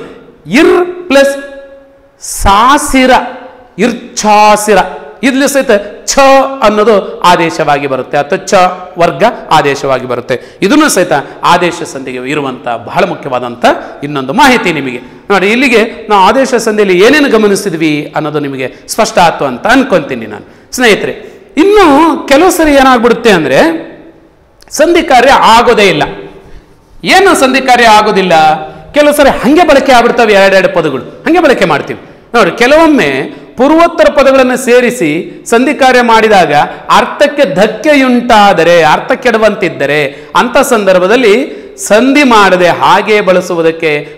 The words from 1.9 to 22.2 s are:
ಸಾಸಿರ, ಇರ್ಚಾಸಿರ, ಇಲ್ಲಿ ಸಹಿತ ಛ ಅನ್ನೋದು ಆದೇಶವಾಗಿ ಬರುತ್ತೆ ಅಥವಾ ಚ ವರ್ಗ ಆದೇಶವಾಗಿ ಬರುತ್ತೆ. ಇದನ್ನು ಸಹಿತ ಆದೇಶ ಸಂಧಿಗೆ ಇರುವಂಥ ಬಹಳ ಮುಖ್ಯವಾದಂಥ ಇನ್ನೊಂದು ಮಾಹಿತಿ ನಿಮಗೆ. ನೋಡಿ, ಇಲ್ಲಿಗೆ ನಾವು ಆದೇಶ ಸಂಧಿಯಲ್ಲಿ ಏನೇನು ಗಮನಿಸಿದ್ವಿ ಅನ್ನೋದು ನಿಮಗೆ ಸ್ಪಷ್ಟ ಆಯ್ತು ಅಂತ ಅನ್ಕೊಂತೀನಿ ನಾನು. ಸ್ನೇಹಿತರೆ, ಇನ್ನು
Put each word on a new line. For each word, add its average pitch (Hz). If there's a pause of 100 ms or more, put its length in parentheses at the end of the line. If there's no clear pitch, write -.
ಸಾಸಿರ, 262 (680)
ಇರ್ಚಾಸಿರ, 208 (440)
ಇಲ್ಲಿ 269
ಸಹಿತ 269 (360)
ಛ - (400)
ಅನ್ನೋದು 214 (280)
ಆದೇಶವಾಗಿ 160
ಬರುತ್ತೆ 131
ಅಥವಾ 147
ಚ - (440)
ವರ್ಗ 170 (280)
ಆದೇಶವಾಗಿ 139
ಬರುತ್ತೆ. 123 (260)
ಇದನ್ನು 294
ಸಹಿತ - (300)
ಆದೇಶ 165
ಸಂಧಿಗೆ 131 (100)
ಇರುವಂಥ 135 (180)
ಬಹಳ 175
ಮುಖ್ಯವಾದಂಥ 123 (380)
ಇನ್ನೊಂದು 143
ಮಾಹಿತಿ 247
ನಿಮಗೆ. 131 (300)
ನೋಡಿ, 190
ಇಲ್ಲಿಗೆ 240 (280)
ನಾವು 208
ಆದೇಶ 247
ಸಂಧಿಯಲ್ಲಿ 208
ಏನೇನು 277
ಗಮನಿಸಿದ್ವಿ 196 (240)
ಅನ್ನೋದು 151
ನಿಮಗೆ 135 (180)
ಸ್ಪಷ್ಟ 220
ಆಯ್ತು 160
ಅಂತ 123
ಅನ್ಕೊಂತೀನಿ 160
ನಾನು. 104 (280)
ಸ್ನೇಹಿತರೆ, 202 (440)
ಇನ್ನು 392 (420)